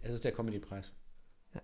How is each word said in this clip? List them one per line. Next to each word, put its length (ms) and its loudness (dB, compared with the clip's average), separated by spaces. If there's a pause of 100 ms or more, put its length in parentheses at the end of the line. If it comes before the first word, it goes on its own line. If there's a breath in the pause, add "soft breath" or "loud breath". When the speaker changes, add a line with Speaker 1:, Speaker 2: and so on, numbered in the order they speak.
Speaker 1:
Es 120 2
ist 100 2
der 60 6
Comedy-Preis. 600 0 (600)
Speaker 2:
Ja, 120 -6